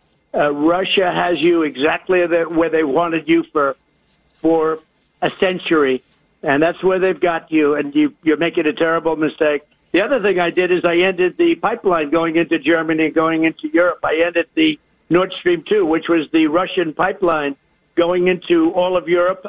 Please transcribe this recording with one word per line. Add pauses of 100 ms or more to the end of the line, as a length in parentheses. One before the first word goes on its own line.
(340)
uh,
Russia
has
you
exactly
the,
where
they
wanted
you
for, (640)
for (400)
a
century. (400)
And
that's
where
they've
got
you.
And
you,
you're
making
a
terrible
mistake." (300)
The
other
thing
I
did
is
I
ended
the
pipeline
going
into
Germany
and
going
into
Europe.
I
ended
the (340)
Nord
Stream
two,
which
was
the
Russian
pipeline (400)
going
into
all
of
Europe,